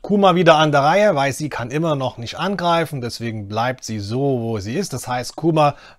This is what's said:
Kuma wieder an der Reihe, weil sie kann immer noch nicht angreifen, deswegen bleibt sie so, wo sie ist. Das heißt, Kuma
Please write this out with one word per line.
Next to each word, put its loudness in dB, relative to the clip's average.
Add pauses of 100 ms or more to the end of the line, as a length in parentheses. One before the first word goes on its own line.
Kuma 4
wieder 6
an 4
der 4
Reihe, 4
weil 0
sie -8
kann -8
immer -2
noch -4
nicht -10
angreifen, -2
deswegen -8
bleibt -4
sie -6
so, -2
wo -4
sie -8
ist. -4
Das -10
heißt, -6
Kuma 2 (220)